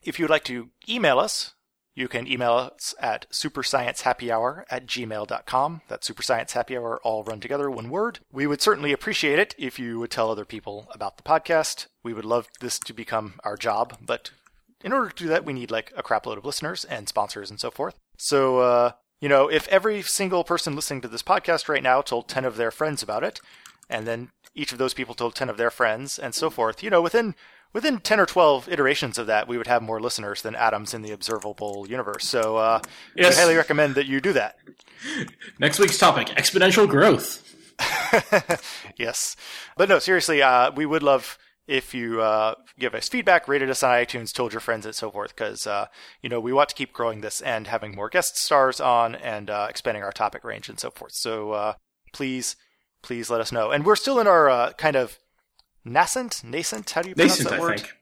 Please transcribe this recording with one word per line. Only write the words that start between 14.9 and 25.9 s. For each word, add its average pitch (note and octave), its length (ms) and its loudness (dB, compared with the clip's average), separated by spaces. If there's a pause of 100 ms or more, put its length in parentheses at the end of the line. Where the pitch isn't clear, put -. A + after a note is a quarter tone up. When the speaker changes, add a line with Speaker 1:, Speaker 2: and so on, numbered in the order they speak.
Speaker 1:
order B3+ 160 0
to E3 60 -14
do E3+ 140 -8
that, D#3+ 160 2
we D3+ 80 -6
need, A#2+ 180 -8
like, A2+ 260 -6
a - 60 -8
crap - 240 0
load A2+ 100 -6
of G2+ 80 -14
listeners D3 400 -6
and A2 240 -10
sponsors G#2 400 -4
and G2+ 120 -14
so A#2+ 100 -6
forth. C#3 240 -8 (240)
So, C3+ 400 2
uh, A#2+ 340 4 (280)
you D3 80 -4
know, C#3 200 6
if D3+ 200 0
every G3+ 340 2
single F3+ 400 0
person E3 320 -2
listening C#3+ 280 -6
to A#2+ 60 -10
this A2+ 140 -10
podcast - 460 0
right C#3 140 0
now C3 200 4
told - 260 -4
ten C3 160 -4
of A#2+ 120 -2
their A2+ 160 0
friends D3+ 320 -4
about G#2+ 180 -4
it, F#3+ 180 -6 (480)
and A2+ 160 -4
then A#2 260 -6 (220)
each C#3+ 200 -8
of B2 60 -12
those B2+ 160 0
people A#2+ 200 -8
told A#2+ 220 -4
ten C3 120 -4
of G#2+ 100 -8
their A#2 120 2
friends A#2+ 480 -2